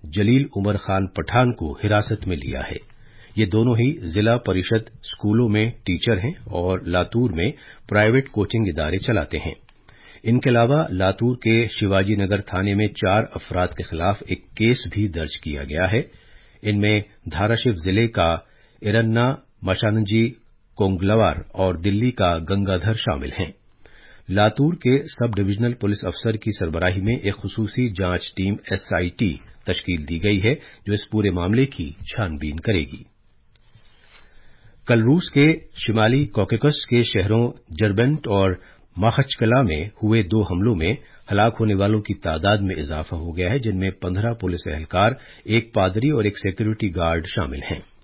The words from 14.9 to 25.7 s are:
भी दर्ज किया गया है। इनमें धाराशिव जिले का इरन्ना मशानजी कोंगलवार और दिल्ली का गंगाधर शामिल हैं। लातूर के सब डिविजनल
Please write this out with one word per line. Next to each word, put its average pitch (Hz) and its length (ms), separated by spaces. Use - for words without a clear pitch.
भी 104 140
दर्ज 80 280
किया 71 280
गया 78 220
है। 110 240
इनमें 104 400
धाराशिव 107 440
जिले 95 340
का 85 400
इरन्ना 113 600
मशानजी 107 640
कोंगलवार 95 680
और 92 260
दिल्ली 104 300
का 87 280
गंगाधर 98 560
शामिल 71 460
हैं। 78 140
लातूर 110 440
के 131 300
सब 120 300
डिविजनल 101 380